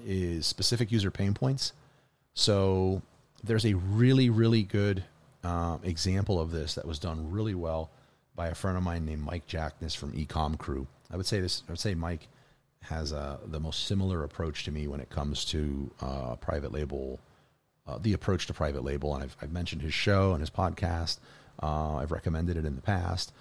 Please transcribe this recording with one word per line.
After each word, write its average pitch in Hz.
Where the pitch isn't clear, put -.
is 90
specific 113
user 101
pain 98
points. 135
So 95
there's 110
a 104
really, 120
really 113
good, 98
uh, 87
example 92
of 80
this 80
that -
was 78
done 80
really 107
well 80
by 85
a 82
friend 95
of 90
mine 85
named 76
Mike 78
Jackness 80
from 73
Ecom 76
Crew. 67
I 90
would 92
say 101
this, 90
I 85
would 82
say 101
Mike 82
has, 78
uh, 71
the 80
most 78
similar 95
approach 78
to -
me 73
when 71
it -
comes 73
to, 71
uh, 65
private 71
label, 67
uh, -
the 107
approach 92
to -
private 71
label. 69
And 69
I've, 67
I've 78
mentioned 85
his 78
show 98
and 76
his 78
podcast. 85
Uh, 78
I've 76
recommended 82
it 78
in 71
the 69
past. 87